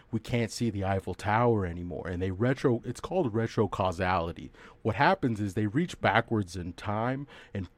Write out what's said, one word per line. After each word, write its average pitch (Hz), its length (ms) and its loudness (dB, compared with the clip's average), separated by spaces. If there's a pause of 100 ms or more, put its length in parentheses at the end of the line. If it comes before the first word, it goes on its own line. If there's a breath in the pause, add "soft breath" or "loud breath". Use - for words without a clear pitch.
(100)
we 117 80 -2
can't 117 320 -2
see 120 180 -2
the 98 160 -2
Eiffel 95 300 0
Tower 110 500 2
anymore. 87 440 -6
And 87 120 -4
they 92 120 0
retro, 120 520 0
it's 123 160 -8
called 160 320 -2
retrocausality. 92 1200 0 (320 loud breath)
What 110 140 0
happens 139 440 2
is 101 140 -2
they 107 120 2
reach 147 340 0
backwards 107 560 2
in 87 160 -6
time 117 540 -4 (280 loud breath)
and 95 240 -4